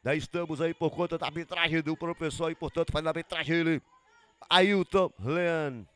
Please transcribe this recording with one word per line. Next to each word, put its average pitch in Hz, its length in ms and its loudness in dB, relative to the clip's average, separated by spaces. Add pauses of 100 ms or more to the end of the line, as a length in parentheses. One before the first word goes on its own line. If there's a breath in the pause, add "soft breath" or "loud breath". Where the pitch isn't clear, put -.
Já 135 100 0
estamos 156 480 -4
aí 165 120 0
por 160 180 -2
conta 165 260 -2
da 160 80 -6
arbitragem 165 560 0
do 156 160 -4
professor 165 500 -4
aí, 165 80 -4
portanto, 165 360 -2
faz 151 140 -2
a 160 40 2
arbitragem 160 460 -2
ele. 165 260 2 (680)
Ailton 190 680 4
Leandro. 151 800 -2